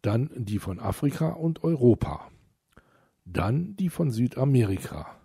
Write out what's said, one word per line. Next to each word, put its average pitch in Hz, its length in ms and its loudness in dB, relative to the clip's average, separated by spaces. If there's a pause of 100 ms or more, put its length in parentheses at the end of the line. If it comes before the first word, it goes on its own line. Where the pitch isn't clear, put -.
Dann 117 340 0
die 104 240 -4
von 92 200 -8
Afrika 143 500 -2
und 165 340 -4
Europa. 123 640 2 (960)
Dann 135 520 -2
die 190 120 0
von 160 220 0
Südamerika. 117 1120 0